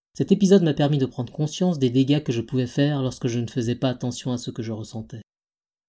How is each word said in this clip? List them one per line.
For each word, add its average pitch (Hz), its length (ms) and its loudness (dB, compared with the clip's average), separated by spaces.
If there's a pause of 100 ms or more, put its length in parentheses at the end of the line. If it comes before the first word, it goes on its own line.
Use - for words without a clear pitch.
(120)
Cet - 200 -2
épisode 190 300 6
m'a 156 120 2
permis 147 240 2
de 131 80 2
prendre 123 260 -8
conscience 156 460 -2
des 131 100 2
dégâts 135 340 2
que 143 100 -2
je 117 100 -2
pouvais 127 240 -2
faire 143 340 0
lorsque 131 260 -4
je 120 140 0
ne 117 60 -4
faisais 120 280 -4
pas 131 140 -2
attention 123 420 -6
à 123 60 -2
ce 123 140 -8
que 120 120 -8
je 113 100 -6
ressentais. 110 500 -10 (680)